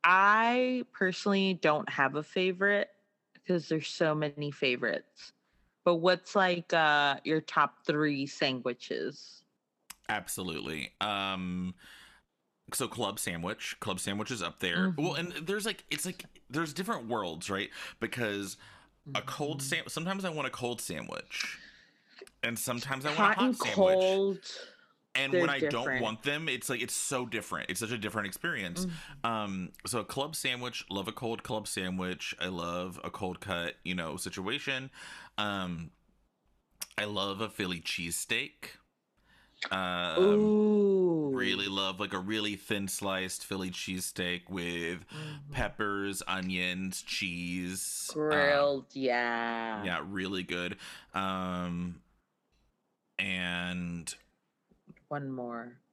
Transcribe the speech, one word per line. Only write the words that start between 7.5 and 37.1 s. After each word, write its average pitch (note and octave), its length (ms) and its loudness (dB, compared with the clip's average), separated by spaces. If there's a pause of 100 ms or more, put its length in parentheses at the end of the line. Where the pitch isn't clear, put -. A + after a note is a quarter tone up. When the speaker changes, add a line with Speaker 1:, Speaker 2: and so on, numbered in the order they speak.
Speaker 1:
three D3 400 2
sandwiches? B2+ 1160 -4 (680)
Speaker 2:
Absolutely. D#2+ 920 -4
Um, F#2 760 -2 (1000)
so B2+ 140 -2
club G#2+ 320 -2
sandwich, F2 600 -6
club F#2+ 200 -2
sandwich G#2 300 -4
is A2 120 -4
up - 180 -6
there. F2 260 2
Speaker 1:
Mm-hmm. E3+ 120 0
Speaker 2:
Well, D#3 160 0
and F3 180 -4
there's, F#3+ 340 -4
like, - 240 -4
it's, D#3 160 -4
like, - 180 -8 (260)
there's D3+ 240 -2
different E3+ 340 -4
worlds, F2+ 420 -4
right? G2 200 -2 (300)
Because G#2 560 -2 (580)
a G#2+ 80 0
cold D3 360 -4
Speaker 1:
Mm-hmm. C#3 40 -6
Speaker 2:
sam-, D#3+ 260 -2
sometimes G3 360 -4
I F3+ 60 -2
want D3+ 180 -2
a A#2+ 40 -4
cold A#2+ 280 -2
sandwich, - 760 -6 (840)
and A#2 160 0
sometimes C3 480 -2
I D3+ 40 2
want D3+ 60 0
Speaker 1:
Hot G3+ 180 6
Speaker 2:
a - 60 2
hot A#3+ 40 6
Speaker 1:
and B3+ 120 4
Speaker 2:
sandwich. - 20 -12
Speaker 1:
cold. F#3+ 800 6 (760)
Speaker 2:
And C3+ 220 2
Speaker 1:
They're F3 40 8
Speaker 2:
when E3 100 4
I C3+ 100 2
don't C3+ 360 2
Speaker 1:
different. - 20 2
Speaker 2:
want A2 240 0
them, D3+ 260 0
it's B2 200 -2
like, A#2+ 120 0
it's A2+ 140 -2
so B2+ 320 0
different. G2+ 420 -4
It's F2+ 120 -2
such A2 100 -2
a A#2+ 80 -2
different G#2 300 -2
experience. B2+ 580 -4
Speaker 1:
Mm-hmm. - 380 -10
Speaker 2:
Um, G#2 480 -2 (120)
so A#2 160 0
a G2+ 40 -4
club D3 320 -4
sandwich, B2 520 -4
love G2 200 -2
a A2 40 -6
cold A2+ 300 -4
club G#2+ 240 -4
sandwich. F#2 720 -4
I F2+ 60 -2
love F2+ 560 -4
a F2+ 80 -6
cold F#2 300 -6
cut, F2 340 -4 (100)
you F2+ 100 -2
know, D#2+ 220 -4
situation. B2+ 760 -4 (460)
Um, F#2 540 -2 (1080)
I G#2 60 0
love G2+ 360 0